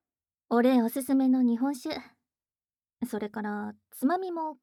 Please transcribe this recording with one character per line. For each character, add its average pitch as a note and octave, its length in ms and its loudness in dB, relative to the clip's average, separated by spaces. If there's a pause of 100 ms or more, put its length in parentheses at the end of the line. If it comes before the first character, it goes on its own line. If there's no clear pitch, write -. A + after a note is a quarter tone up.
(500)
俺 B3 320 6
お A3+ 80 0
す C4+ 140 -6
す C4+ 100 -2
め C4+ 140 4
の B3+ 160 4
日 A#3 160 2
本 C#4 160 -2
酒。 C4+ 260 -8 (1040)
そ G#3+ 120 -6
れ G#3 100 -6
か G#3+ 120 -8
ら、 G#3 320 -6 (180)
つ - 140 -6
ま E4 120 2
み F#4 140 -6
も D#4+ 320 -6